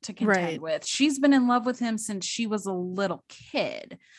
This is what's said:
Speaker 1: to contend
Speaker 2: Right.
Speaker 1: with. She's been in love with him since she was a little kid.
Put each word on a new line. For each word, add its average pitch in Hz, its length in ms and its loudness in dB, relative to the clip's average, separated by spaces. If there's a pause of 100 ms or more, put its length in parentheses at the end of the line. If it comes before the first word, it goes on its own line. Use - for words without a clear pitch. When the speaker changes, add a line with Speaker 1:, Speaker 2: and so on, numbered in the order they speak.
Speaker 1:
to 208 100 -12
contend - 140 -2
Speaker 2:
Right. 175 340 2
Speaker 1:
with. 160 240 -4
She's 277 340 0
been 277 140 6
in 254 140 6
love 240 180 2
with 254 140 -2
him 226 180 -2
since 202 280 -6
she 233 220 -4
was 202 180 -2
a 196 80 -2
little 180 540 -4
kid. - 680 -6 (220)